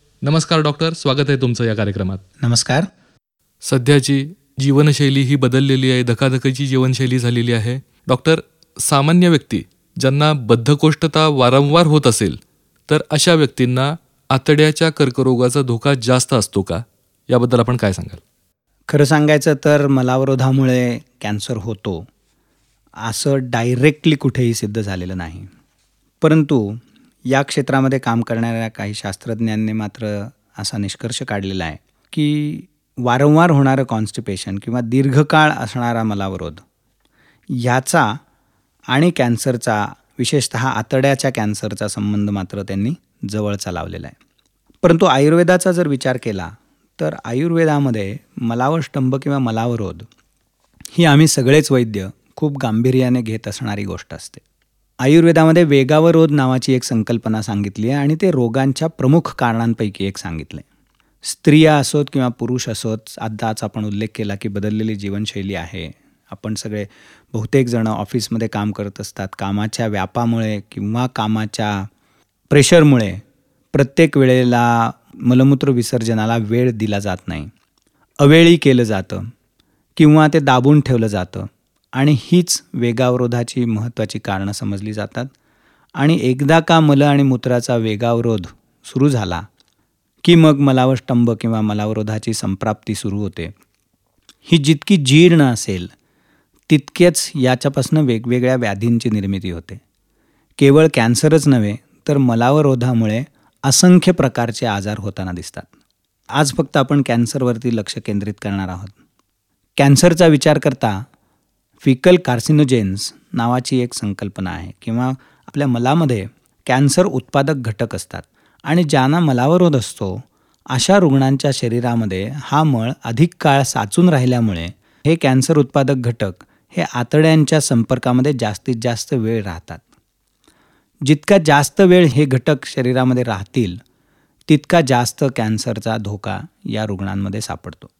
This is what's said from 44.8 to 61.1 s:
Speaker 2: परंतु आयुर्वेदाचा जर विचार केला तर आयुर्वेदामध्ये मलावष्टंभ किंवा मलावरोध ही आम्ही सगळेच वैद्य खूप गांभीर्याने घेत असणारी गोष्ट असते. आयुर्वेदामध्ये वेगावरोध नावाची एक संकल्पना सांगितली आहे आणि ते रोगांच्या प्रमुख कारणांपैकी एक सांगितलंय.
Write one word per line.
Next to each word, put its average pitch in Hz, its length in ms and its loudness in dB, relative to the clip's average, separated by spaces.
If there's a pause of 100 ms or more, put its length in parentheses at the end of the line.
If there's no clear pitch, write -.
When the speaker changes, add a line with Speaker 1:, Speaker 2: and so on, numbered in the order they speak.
Speaker 2:
परंतु 170 240 4
आयुर्वेदाचा 170 640 2
जर 170 160 -2
विचार 131 340 -4
केला 92 280 -8 (480)
तर 156 160 -4 (100)
आयुर्वेदामध्ये 139 920 -2 (240)
मलावष्टंभ 131 760 -2
किंवा 139 220 -4
मलावरोध 110 640 -4 (880)
ही 170 140 0
आम्ही 151 240 6
सगळेच 143 440 2
वैद्य 110 360 -2 (280)
खूप 143 260 -6
गांभीर्याने 123 600 0
घेत 110 260 -10
असणारी 101 360 -8
गोष्ट 90 300 -12
असते. - 340 -20 (500)
आयुर्वेदामध्ये 160 640 6
वेगावरोध 156 680 4
नावाची 131 420 0
एक 127 120 0
संकल्पना 110 580 -2
सांगितली 101 480 -4
आहे 143 80 -2
आणि 143 240 0
ते 190 80 2
रोगांच्या 135 580 0
प्रमुख 156 500 0
कारणांपैकी 117 680 -2
एक 98 120 -8
सांगितलंय. 80 440 -12 (640)